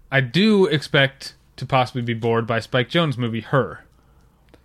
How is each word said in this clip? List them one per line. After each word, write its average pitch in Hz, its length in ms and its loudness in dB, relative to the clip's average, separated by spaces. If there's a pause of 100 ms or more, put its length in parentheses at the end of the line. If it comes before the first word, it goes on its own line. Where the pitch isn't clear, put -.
(100)
I 135 100 2
do 190 460 4
expect 143 680 0 (220)
to - 100 -12
possibly 127 360 0
be 120 120 -2
bored 113 320 0
by 113 140 -2
Spike 127 300 -2
Jonze' 165 280 0
movie, 117 220 -4
Her. 110 400 -2 (840)